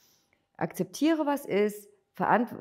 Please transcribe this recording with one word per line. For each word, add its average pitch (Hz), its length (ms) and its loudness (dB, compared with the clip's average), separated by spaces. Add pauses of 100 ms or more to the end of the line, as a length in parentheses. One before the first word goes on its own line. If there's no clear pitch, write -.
(560)
Akzeptiere, 302 720 -2
was 277 200 -2
ist, 208 420 -2 (240)
verant-, 202 480 2